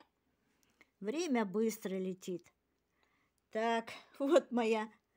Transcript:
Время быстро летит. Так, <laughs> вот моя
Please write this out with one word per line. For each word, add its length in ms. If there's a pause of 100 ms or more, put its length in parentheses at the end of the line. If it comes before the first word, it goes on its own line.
(1000)
Время 460
быстро 500
летит. 580 (1000)
Так, 420 (120)
<laughs> 140
вот 320
моя 420 (240)